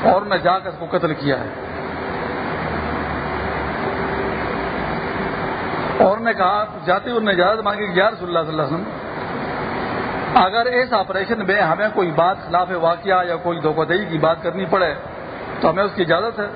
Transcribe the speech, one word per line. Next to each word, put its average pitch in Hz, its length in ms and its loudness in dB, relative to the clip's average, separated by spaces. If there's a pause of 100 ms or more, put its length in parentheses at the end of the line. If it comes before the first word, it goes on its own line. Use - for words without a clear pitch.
اور 196 180 6
انہوں 202 80 -6
نے 190 140 2
جا 180 160 4
کر 190 100 -6
اس 156 100 -8
کو 170 180 -2
قتل 160 160 2
کیا 139 260 0
ہے۔ 117 80 -4 (4000)
اور 196 140 6
انہوں 220 140 -2
نے 226 80 2
کہا، 196 320 2 (200)
جاتے 190 240 2
ہوئے 240 100 2
انہوں 208 160 2
نے 175 80 4
اجازت 214 180 4
مانگی 202 320 -2
کہ 180 60 4
یا 202 100 6
رسول 180 180 -6
اللہ 170 120 2
صلی 156 100 -2
اللہ 156 120 0
علیہ 143 120 0
وسلم، 190 160 -4 (1500)
اگر 208 300 4
اس 247 280 0
آپریشن 196 540 -2
میں 202 140 2
ہمیں 175 320 2
کوئی 180 180 2
بات 165 240 4 (120)
خلاف 175 200 2 (140)
واقعہ 175 460 2
یا 170 80 0
کوئی 170 240 -2
دھوکہ 156 260 2
دہی 185 200 2
کی 165 120 -2
بات 160 260 4
کرنی 175 220 -2
پڑے 175 280 4 (680)
تو - 100 4
ہمیں 202 140 2
اس 202 120 2
کی 208 60 0
اجازت 180 380 2
ہے۔ 208 60 -2 (100)